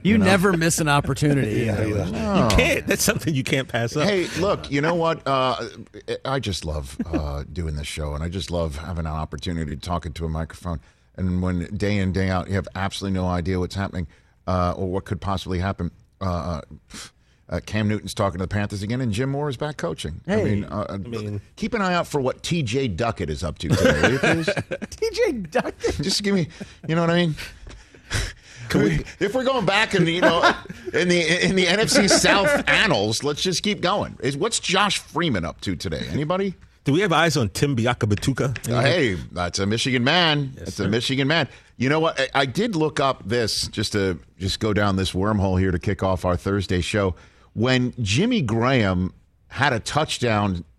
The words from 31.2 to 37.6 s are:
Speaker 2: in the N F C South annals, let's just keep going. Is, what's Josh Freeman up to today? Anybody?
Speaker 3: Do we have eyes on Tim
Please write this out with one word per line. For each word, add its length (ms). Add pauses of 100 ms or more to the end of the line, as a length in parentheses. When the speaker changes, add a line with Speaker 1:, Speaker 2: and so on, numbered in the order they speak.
Speaker 2:
in 80
the 140
N 120
F 100
C 180
South 580
annals, 560
let's 200
just 200
keep 200
going. 400
Is, 120
what's 240
Josh 400
Freeman 460
up 180
to 140
today? 340
Anybody? 440 (300)
Speaker 3:
Do 100
we 60
have 120
eyes 240
on 140
Tim 260